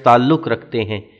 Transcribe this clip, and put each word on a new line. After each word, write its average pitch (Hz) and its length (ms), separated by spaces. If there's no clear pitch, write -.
تعلق 127 440
رکھتے 117 360
ہیں، 101 180